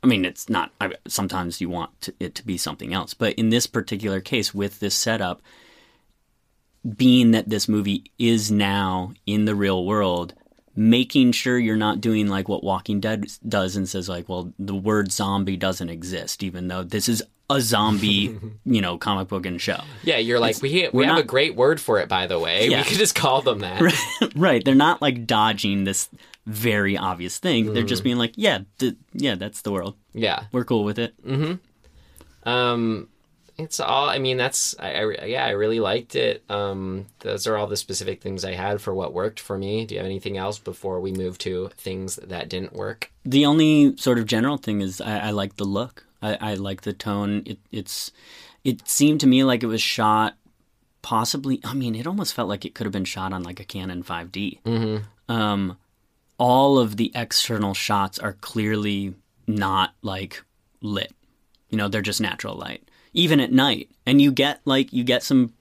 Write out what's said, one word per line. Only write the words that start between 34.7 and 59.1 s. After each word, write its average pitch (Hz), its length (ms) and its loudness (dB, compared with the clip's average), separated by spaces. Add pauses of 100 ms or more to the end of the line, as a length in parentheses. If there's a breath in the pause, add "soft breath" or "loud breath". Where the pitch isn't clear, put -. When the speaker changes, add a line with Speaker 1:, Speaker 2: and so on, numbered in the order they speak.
Speaker 2:
I, 82 160 -8
I, 107 300 -2
yeah, 127 200 -2
I 113 40 0
really 107 300 0
liked 107 360 -2
it. 120 340 0
Um, 95 560 -4 (140)
those 104 260 -6
are 110 100 0
all 104 120 -2
the 101 80 -4
specific 98 440 -6
things 95 240 -8
I 95 80 -6
had 98 280 -4
for 104 120 -6
what 87 220 -4
worked 101 240 -4
for - 180 -8
me. 104 300 -4
Do 107 80 -10
you 98 60 -6
have 95 60 -6
anything 98 300 -6
else 98 220 -6
before 92 420 -8
we 95 120 -4
move 92 260 -6
to 92 380 -6
things 95 400 -8
that 87 320 -12
didn't 92 240 -8
work? 98 400 -10 (120)
Speaker 1:
The 139 220 4
only 151 500 6
sort 123 220 2
of 110 80 0
general 120 300 2
thing 104 240 -2
is 95 200 -4
I, 107 180 -4
I 107 120 -4
like 101 260 -4
the 101 80 -4
look. 98 400 -4 (200)
I, 107 280 -4
I - 20 -2
like 98 280 -6
the 104 100 -6
tone. 101 520 -4
It, - 140 -12 (120)
it's, - 400 -10 (540 loud breath)
it 127 240 -4
seemed 151 320 4
to 147 60 4
me 131 180 6
like 123 180 2
it 123 40 -2
was 110 160 -2
shot 107 540 2 (640)
possibly, 131 640 0
I 113 100 -8
mean, 123 200 -2
it 120 120 -6
almost 185 280 -4
felt 113 140 -2
like 101 160 -4
it - 100 -10
could 107 120 -6
have 98 60 -2
been 98 120 -2
shot 95 300 -6
on, 90 80 -6
like, 87 180 -12
a 98 40 -16
Canon 92 380 -8
five 85 300 -10
D. 98 320 -6
Speaker 2:
Mm-hmm. 110 400 -2 (260)
Speaker 1:
Um, 101 460 0 (600)
all 131 400 6
of 107 180 2
the 110 180 0
external 104 600 -2
shots 98 440 -2
are 104 140 -6
clearly 104 840 -2 (320)